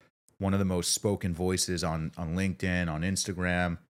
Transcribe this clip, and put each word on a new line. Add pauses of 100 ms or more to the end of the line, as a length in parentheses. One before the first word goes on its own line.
(400)
one
of
the
most
spoken
voices
on,
on
LinkedIn,
on
Instagram. (140)